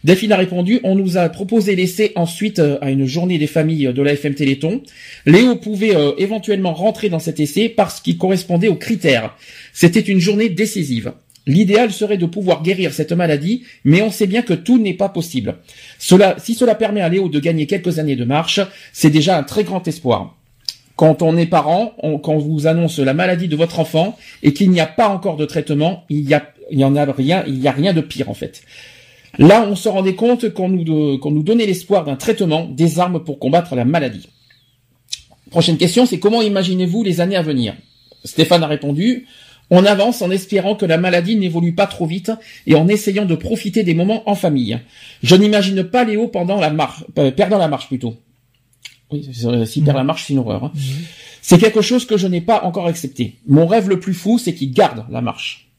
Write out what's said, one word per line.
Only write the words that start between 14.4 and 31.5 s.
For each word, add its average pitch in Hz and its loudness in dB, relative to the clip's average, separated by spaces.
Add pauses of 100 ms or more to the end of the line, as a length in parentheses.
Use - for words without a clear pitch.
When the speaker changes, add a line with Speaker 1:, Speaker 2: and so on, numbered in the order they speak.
Speaker 1:
que 233 -2
tout 240 2
n'est 208 0
pas 196 -2
possible. 131 -6 (420)
Cela, 185 6
si - -8
cela 226 2
permet 208 -2
à 165 0
Léo 185 0
de 147 -2
gagner 156 -2
quelques 175 -4
années 151 -2
de 120 -4
marche, 151 0 (340)
c'est - 4
déjà 156 2
un 143 -2
très 208 -4
grand 180 -6
espoir. 113 -4 (600)
Quand 160 4
on 165 2
est 165 2
parent, 170 0
on, 151 -4
quand 156 -4
on 156 0
vous 151 -2
annonce 165 0
la 135 2
maladie 180 0
de 151 -2
votre 170 -2
enfant 165 -2 (260)
et 147 6
qu'il 185 2
n'y 175 2
a 160 0
pas 220 0
encore 180 -6
de 151 -4
traitement, 156 -4
il 147 -4
y 143 2
a, 147 -2 (200)
il 143 -2
y 135 4
en 139 4
a 143 2
rien, 139 0
il 135 -6
y 135 0
a 131 2
rien 156 0
de 165 0
pire - -8
en - -8
fait. - -12 (760)
Là, 202 8
on 202 -2
se 220 -4
rendait 190 0
compte 240 0
qu'on 185 -4
nous, 185 0
de, 151 0
qu'on 147 -6
nous 151 0
donnait 220 2